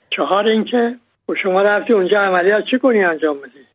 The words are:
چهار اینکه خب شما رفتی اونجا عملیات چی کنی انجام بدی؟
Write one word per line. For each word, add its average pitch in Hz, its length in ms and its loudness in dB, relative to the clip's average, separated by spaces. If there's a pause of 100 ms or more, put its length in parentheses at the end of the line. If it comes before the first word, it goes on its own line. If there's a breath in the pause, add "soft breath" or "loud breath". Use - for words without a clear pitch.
چهار 185 360 -2
اینکه 233 500 0 (320)
خب 185 60 -4
شما 185 280 -2
رفتی 208 320 2
اونجا 202 280 2
عملیات 190 440 0
چی 254 140 -2
کنی 226 240 2
انجام 156 340 -2
بدی؟ 139 220 -20 (160)